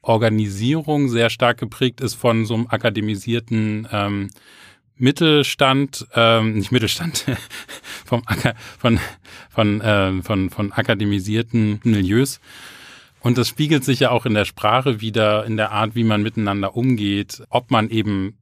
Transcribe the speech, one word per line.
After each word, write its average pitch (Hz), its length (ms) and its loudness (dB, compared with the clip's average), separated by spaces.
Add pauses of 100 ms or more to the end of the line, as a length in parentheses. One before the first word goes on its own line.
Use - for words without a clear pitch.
Organisierung 117 1080 0
sehr 117 200 2
stark 120 280 0
geprägt 123 420 -4
ist 123 160 -4
von 113 300 2
so 113 80 -4
einem 117 160 -2
akademisierten, 110 1200 -2
ähm, 101 380 -4 (680)
Mittelstand, 139 1200 2
ähm, 113 380 4
nicht 101 180 -2
Mittelstand, 110 540 -2 (400)
<laughs> - 400 -18
vom 117 200 0
Acker-, - 300 -2 (220)
von, 113 200 2 (520)
von, 104 320 0
äh, 98 400 2
von, 95 280 -2
von 101 220 -6
akademisierten 107 1120 0
Milieus. 107 560 2 (800)
Und 120 180 2
das 120 120 2
spiegelt 156 340 0
sich 131 160 0
ja 123 120 4
auch 123 140 0
in 110 100 0
der 104 100 2
Sprache 117 560 0
wider, 107 440 2
in 113 120 -4
der 107 140 -2
Art, 107 240 -2
wie 117 100 0
man 107 180 2
miteinander 101 540 -2
umgeht, 104 720 -2
ob - 220 -2
man 110 180 2
eben 104 520 -2